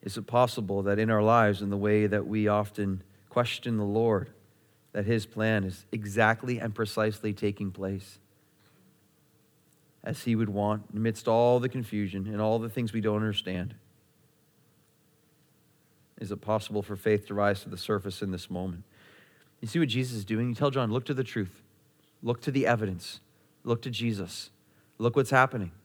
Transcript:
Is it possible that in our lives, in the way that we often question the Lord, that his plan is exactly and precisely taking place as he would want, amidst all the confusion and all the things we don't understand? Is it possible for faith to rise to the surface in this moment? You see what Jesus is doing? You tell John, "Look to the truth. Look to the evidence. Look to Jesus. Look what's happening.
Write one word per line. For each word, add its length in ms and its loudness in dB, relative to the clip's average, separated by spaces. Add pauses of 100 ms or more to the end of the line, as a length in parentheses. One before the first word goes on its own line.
Is 160 -10
it 100 -10
possible 560 2
that 140 2
in 120 2
our 120 4
lives, 400 6
in 100 -2
the 60 -2
way 300 4
that 180 0
we 220 0
often 560 0 (240)
question 480 -2
the 80 0
Lord, 460 2 (640)
that 120 -2
his 200 2
plan 400 0
is 260 -8
exactly 680 0
and 160 -4
precisely 600 -2
taking 360 -2
place 480 -6 (1800)
as 220 -8
he 140 2
would 100 2
want, 360 0 (120)
amidst 320 -2
all 320 6
the 80 -2
confusion 600 -4
and 120 -4
all 200 2
the 100 -6
things 240 -4
we 80 -2
don't 160 0
understand? 580 -4 (2500)
Is 140 -8
it 80 -6
possible 420 -2
for 140 -6
faith 320 2
to 60 -8
rise 300 2
to 60 -12
the 80 -10
surface 440 -4
in 100 -4
this 180 -8
moment? 360 -8 (760)
You 80 -10
see 120 -2
what 100 4
Jesus 260 -2
is 80 -6
doing? 240 -2
You 80 -2
tell 160 2
John, 220 0
"Look 140 -2
to 60 -2
the 120 -2
truth. 360 -6 (600)
Look 200 -2
to 80 -2
the 140 2
evidence. 540 0 (460)
Look 160 0
to 80 -6
Jesus. 600 -4 (480)
Look 200 2
what's 140 2
happening. 400 4 (140)